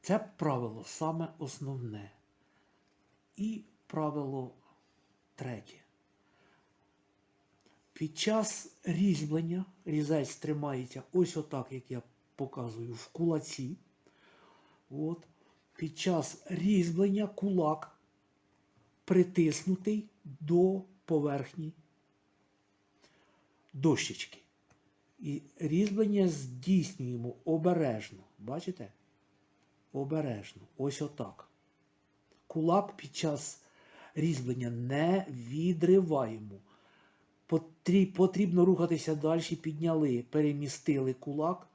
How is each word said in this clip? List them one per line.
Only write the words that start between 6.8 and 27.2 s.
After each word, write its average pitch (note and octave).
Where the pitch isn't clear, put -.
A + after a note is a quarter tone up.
Під D#3
час -
різьблення E3
різець D3+
тримається C#3
ось F3
отак, D3
як C3
я B2
показую, A#2+
в A2+
кулаці. D#3
От. D#3
Під D#3+
час E3+
різьблення G3
кулак F#3
притиснутий F#3
до F3
поверхні D3
дощечки. -
І D3
різьблення G3
здійснюємо B2+